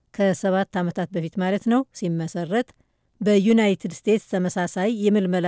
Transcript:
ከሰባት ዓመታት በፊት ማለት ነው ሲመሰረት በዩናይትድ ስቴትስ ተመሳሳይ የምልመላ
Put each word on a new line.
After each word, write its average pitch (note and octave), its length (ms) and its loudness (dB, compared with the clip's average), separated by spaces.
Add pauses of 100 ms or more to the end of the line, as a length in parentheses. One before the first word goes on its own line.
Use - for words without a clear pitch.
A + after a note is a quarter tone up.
(140)
ከሰባት F#3+ 640 0
ዓመታት F3 340 -4
በፊት E3 260 -6
ማለት F#3+ 300 -2
ነው A#3+ 140 2 (140)
ሲመሰረት E3+ 760 -4 (520)
በዩናይትድ G3+ 720 2
ስቴትስ G#3+ 340 0
ተመሳሳይ F#3 720 -2
የምልመላ F#3+ 500 2